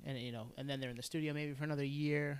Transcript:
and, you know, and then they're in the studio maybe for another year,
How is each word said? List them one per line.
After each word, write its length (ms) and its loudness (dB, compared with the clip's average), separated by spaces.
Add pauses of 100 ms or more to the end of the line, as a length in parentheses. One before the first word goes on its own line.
and, 120 -2
you 140 -4
know, 260 -6
and 120 -4
then 100 -2
they're 100 -2
in 60 -4
the 80 -6
studio 300 0
maybe 200 -2
for 120 -2
another 180 2
year, 560 4